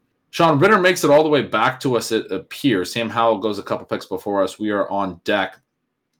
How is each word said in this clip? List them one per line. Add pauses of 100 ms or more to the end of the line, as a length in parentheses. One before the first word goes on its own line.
(320)
Sean
Ritter
makes
it
all
the
way
back
to
us,
it
appears.
Sam
Howell
goes
a
couple
picks
before
us.
We
are
on
deck. (640)